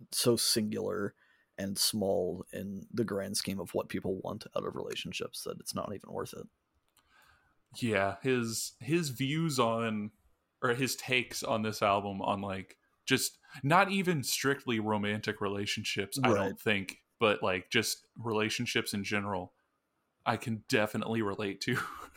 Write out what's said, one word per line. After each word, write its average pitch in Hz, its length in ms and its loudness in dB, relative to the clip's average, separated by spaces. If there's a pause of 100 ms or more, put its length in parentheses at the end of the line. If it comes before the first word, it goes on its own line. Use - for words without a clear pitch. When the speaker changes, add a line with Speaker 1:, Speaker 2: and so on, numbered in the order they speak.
(120)
Speaker 1:
so 120 240 4
singular 101 800 0 (420)
and 98 200 -4
small 92 760 0
in 98 400 -8
the - 100 0
grand 98 320 -4
scheme 98 240 -4
of 87 140 -8
what 98 160 -2
people 92 320 -4
want 104 240 -8 (100)
out - 100 -2
of - 100 -6
relationships - 680 -8
that - 160 -8
it's - 160 -10
not - 180 -4
even - 180 -12
worth - 220 -8
it. - 140 -14 (1300)
Speaker 2:
Yeah, 98 460 2
his, 120 580 0
his 151 300 0
views 139 500 0
on, 113 520 2 (500)
or 123 120 4
his 127 220 0
takes - 480 -2
on 113 180 2
this 107 200 -2
album 101 400 2
on, 101 200 0
like, 95 360 -6 (280)
just - 340 2 (240)
not 185 280 6
even 180 320 2
strictly 135 560 0
romantic 107 600 0
relationships, 101 840 -2
I 110 100 6
Speaker 1:
Right. - 0 -
Speaker 2:
don't 98 260 2
think, 98 400 0 (200)
but, 107 240 6
like, 92 260 0
just - 460 0
relationships 110 800 0
in 101 100 -2
general, 101 500 -2 (720)
I 113 120 2
can 110 320 -4
definitely 110 540 2
relate 98 380 -2
to. 120 220 0
<laughs> - 60 -8 (280)